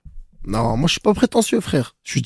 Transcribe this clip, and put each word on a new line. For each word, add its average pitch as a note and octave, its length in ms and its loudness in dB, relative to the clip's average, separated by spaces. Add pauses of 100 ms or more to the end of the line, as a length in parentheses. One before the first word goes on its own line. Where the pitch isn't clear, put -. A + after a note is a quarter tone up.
(460)
Non, A2+ 320 0
moi, D3+ 100 2
je - 40 2
suis - 100 -4
pas G#3+ 120 4
prétentieux, A#3 460 2
frère. - 420 -2
Je - 100 -14
suis, B2+ 140 0